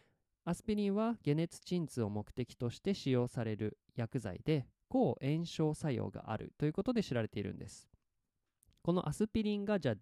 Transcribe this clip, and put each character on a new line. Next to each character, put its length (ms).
ア 80
ス 100
ピ 120
リ 100
ン 80
は 280
解 120
熱 260
鎮 260
痛 160
を 60
目 220
的 240
と 160
し 100
て 140
使 160
用 160
さ 180
れ 100
る 220
薬 220
剤 240
で、 240
抗 320
炎 240
症 300
作 180
用 160
が 220
あ 80
る 180
と 80
い 60
う 20
こ 120
と 100
で 80
知 100
ら 80
れ 80
て 100
い 40
る 100
ん 60
で 100
す。 220
こ 60
の 160
ア 40
ス 140
ピ 160
リ 140
ン 80
が 160
じ 80
ゃ 40
あ 100